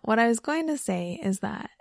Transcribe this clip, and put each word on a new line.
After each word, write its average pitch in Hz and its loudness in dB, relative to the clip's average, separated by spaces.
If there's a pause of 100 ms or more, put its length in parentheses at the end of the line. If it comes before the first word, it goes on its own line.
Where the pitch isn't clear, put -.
what 220 2
I 233 6
was 233 2
going 320 -2
to 302 0
say 180 -4
is 196 -2
that - -6 (120)